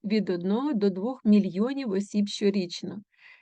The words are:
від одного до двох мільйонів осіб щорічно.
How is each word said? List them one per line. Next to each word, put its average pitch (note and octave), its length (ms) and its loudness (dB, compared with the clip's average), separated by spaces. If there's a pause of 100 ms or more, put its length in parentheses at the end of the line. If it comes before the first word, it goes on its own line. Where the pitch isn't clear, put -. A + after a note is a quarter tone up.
від G#3 260 0
одного G3+ 440 0
до G3+ 160 2
двох G3+ 360 -6
мільйонів G#3 640 2
осіб G3+ 380 -2
щорічно. G3 720 -2 (400)